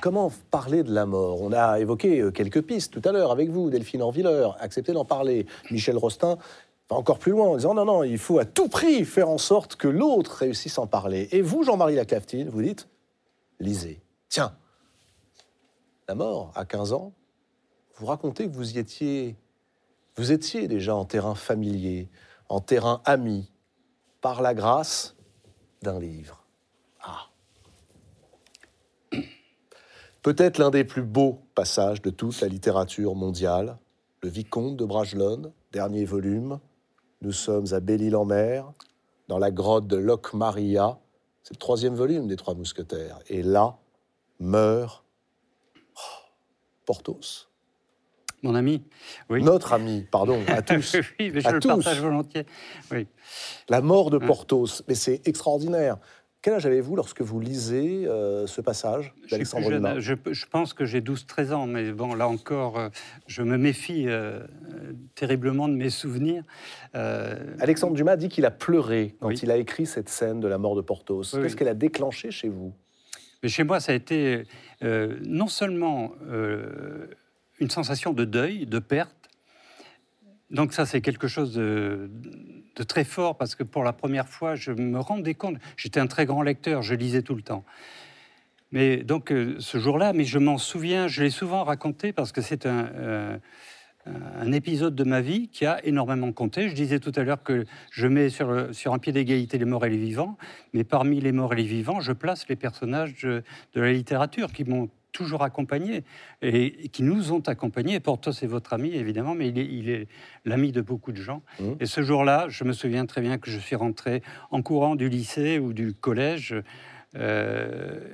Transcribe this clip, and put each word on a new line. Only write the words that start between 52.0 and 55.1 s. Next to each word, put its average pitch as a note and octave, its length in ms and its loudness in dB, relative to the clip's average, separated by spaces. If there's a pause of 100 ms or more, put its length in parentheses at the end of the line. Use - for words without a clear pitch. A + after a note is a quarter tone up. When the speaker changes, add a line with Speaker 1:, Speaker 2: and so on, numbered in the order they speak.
Speaker 2:
volontiers. D3 460 -2 (460)
Oui. A#2 140 -4 (600)
Speaker 1:
La B2 120 4
mort D3+ 300 6
de D3 80 6
Speaker 2:
Ouais. A#2+ 80 -2
Speaker 1:
Porthos, B2+ 600 2
mais C3 60 2
c'est C3 320 -2